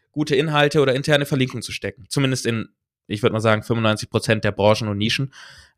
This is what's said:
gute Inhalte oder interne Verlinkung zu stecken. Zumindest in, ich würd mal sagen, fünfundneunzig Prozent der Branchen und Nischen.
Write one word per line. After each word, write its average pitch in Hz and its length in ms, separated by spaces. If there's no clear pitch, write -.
gute 147 240
Inhalte 147 460
oder 131 140
interne 143 300
Verlinkung 127 360
zu - 100
stecken. - 360
Zumindest 135 400
in, 113 220
ich 104 140
würd 113 120
mal 110 80
sagen, 107 200
fünfundneunzig 110 480
Prozent 110 340
der 104 80
Branchen 107 360
und 101 100
Nischen. 113 360